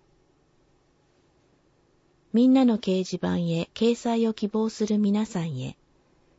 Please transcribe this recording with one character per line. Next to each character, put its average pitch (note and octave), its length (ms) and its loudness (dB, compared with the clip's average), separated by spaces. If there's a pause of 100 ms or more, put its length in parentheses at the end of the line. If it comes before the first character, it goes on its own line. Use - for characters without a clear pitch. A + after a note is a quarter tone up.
(2250)
み B3 160 4
ん B3+ 40 6
な C4 140 6
の A3 120 2
掲 F#3 260 -2
示 F3+ 120 -6
板 F3+ 220 -2
へ E3+ 360 -2
掲 A#3 200 2
載 A#3 340 -2
を A3 60 -2
希 G#3 140 -6
望 A3 200 -2
す G#3+ 180 -4
る G#3 120 0
皆 G#3 260 0
さ F#3 160 -6
ん D#3 180 -6
へ。 C3 200 -10 (600)